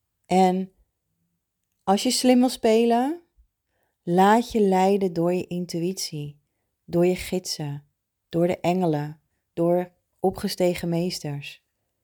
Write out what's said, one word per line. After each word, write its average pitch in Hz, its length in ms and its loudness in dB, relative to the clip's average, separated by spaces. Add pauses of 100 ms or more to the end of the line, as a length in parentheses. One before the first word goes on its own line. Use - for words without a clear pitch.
(260)
En 185 480 2 (1080)
als 196 200 2
je 254 80 0
slim 254 280 4
wil 247 100 4
spelen, 233 720 2 (800)
laat 196 480 4
je 220 100 0
leiden 190 520 2
door 175 200 0
je 180 140 -4
intuïtie, 170 960 -8 (440)
door 170 200 2
je 180 100 2
gidsen, 147 680 -8 (460)
door 170 180 0
de - 120 -4
engelen, 160 640 -2 (320)
door 175 380 0 (280)
opgestegen 180 720 -2
meesters, 165 720 -6 (400)